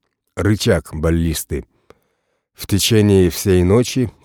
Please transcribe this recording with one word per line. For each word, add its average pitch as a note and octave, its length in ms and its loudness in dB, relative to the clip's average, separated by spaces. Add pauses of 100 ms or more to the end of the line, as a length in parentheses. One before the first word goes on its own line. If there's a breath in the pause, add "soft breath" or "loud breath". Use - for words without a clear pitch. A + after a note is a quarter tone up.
(340)
рычаг G2 580 -2
баллисты. D#2+ 720 -4 (880 soft breath)
В - 140 -20
течение G2+ 640 2
всей F#2 320 0
ночи, A#2 480 0 (140)